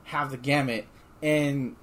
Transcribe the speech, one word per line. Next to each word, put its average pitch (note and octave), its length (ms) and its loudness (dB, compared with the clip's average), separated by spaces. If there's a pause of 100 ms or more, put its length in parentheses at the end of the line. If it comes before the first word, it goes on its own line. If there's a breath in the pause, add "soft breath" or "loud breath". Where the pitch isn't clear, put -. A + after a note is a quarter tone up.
have D3 260 -4
the C3+ 80 -6
gamut B2+ 480 0 (380 soft breath)
and C#3+ 600 2